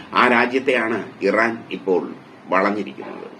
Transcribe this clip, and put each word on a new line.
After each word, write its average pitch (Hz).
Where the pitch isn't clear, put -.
ആ 113
രാജ്യത്തെയാണ് 120
ഇറാൻ 113
ഇപ്പോൾ 92
വളഞ്ഞിരിക്കുന്നത്. 98